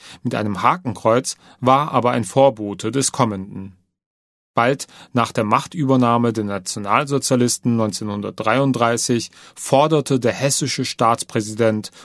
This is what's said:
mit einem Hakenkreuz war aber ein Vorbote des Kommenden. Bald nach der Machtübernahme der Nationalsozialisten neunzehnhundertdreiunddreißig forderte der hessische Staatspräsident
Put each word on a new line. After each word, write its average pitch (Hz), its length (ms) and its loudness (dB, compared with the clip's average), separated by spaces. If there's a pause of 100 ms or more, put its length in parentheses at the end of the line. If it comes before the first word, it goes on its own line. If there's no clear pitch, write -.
(240)
mit 120 120 -4
einem 104 260 -4
Hakenkreuz 127 760 0 (240)
war 135 320 2
aber 127 200 0
ein 120 120 -2
Vorbote 110 680 0
des 135 200 -2
Kommenden. 98 640 -4 (800)
Bald 123 320 0 (260)
nach 117 180 2
der 113 140 -2
Machtübernahme 120 880 2
der 110 100 -4
Nationalsozialisten 117 1300 0
neunzehnhundertdreiunddreißig 113 1500 0 (260)
forderte 143 640 2
der 113 140 0
hessische 135 500 -2
Staatspräsident 110 1080 -2 (140)